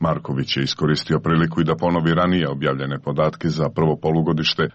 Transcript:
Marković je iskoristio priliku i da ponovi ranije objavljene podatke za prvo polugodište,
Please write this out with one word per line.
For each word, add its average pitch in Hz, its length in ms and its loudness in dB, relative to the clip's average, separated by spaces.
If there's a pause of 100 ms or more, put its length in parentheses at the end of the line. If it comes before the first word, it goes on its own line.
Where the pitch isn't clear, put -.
Marković 69 560 -2
je 69 60 0
iskoristio 76 600 0
priliku 82 380 2
i - 20 4
da 80 120 0
ponovi 85 380 2
ranije 90 360 2
objavljene 69 500 -2
podatke 78 480 -2
za 80 280 0
prvo 78 260 2
polugodište, 80 600 0 (120)